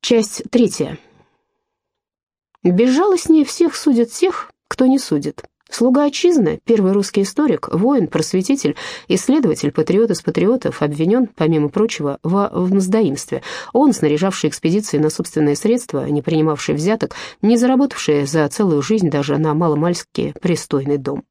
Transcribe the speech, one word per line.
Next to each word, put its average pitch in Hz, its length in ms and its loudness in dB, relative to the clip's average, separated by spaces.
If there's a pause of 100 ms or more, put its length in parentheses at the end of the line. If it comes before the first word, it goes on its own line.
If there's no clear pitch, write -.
Часть 226 460 -2
третья. 180 480 -4 (1600)
Безжалостнее 285 840 2
всех - 280 0
судят 233 380 2
тех, - 400 -4 (160)
кто - 180 0
не 262 140 4
судит. - 460 -4 (240)
Слуга 262 340 2
отчизны, 285 640 2
первый 208 260 4
русский 196 320 0
историк, 254 500 0
воин, 220 320 2
просветитель, 180 720 -2 (320)
исследователь, 226 640 0
патриот 196 400 2
из 170 100 -2
патриотов, 180 640 0
обвинен, 165 500 2
помимо 156 360 2
прочего, 147 520 -2
во, 196 320 0
в 185 180 0
мздоимстве. 185 720 0 (300)
Он, 269 200 4
снаряжавший 156 600 0
экспедиции 170 480 -2
на 156 100 2
собственные 147 460 -2
средства, 214 520 -2
не 147 140 -2
принимавший 156 540 -2
взяток, 190 400 -2 (260)
не 226 160 4
заработавший 247 680 0
за 151 220 0
целую 165 340 0
жизнь 202 260 0
даже 143 300 -2
на 156 160 0
маломальски 160 840 -2
пристойный 147 580 -2
дом. 139 340 -6